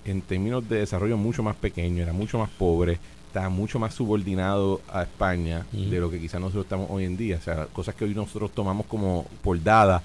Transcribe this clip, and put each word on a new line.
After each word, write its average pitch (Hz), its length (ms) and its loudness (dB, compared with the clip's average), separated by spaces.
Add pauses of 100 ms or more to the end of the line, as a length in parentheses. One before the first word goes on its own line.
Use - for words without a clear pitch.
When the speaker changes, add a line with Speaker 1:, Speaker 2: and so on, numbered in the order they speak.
Speaker 1:
en 95 160 -2
términos 110 480 -2
de 110 120 2
desarrollo, 104 360 0
mucho 113 260 0
más 107 140 0
pequeño, 87 460 -2
era 87 100 -2
mucho 104 260 -2
más 107 120 0
pobre, 85 480 2 (300)
estaba 95 200 -2
mucho 98 300 -2
más 110 160 -2
subordinado 98 840 2 (120)
a 92 120 -2
España 85 680 -2
Speaker 2:
Ujú. 101 160 -4
Speaker 1:
de 92 120 0
lo 85 100 0
que 87 80 -6
quizás 82 220 -6
nosotros 95 240 -2
estamos 95 260 -4
hoy 95 140 -2
en 90 120 -2
día. 101 200 -2
O 80 40 -4
sea, 80 260 -4
cosas - 280 -6
que - 100 -4
hoy 104 80 0
nosotros 101 380 -4
tomamos 101 360 -2
como 95 380 0 (200)
por 87 180 2
dadas, 101 420 8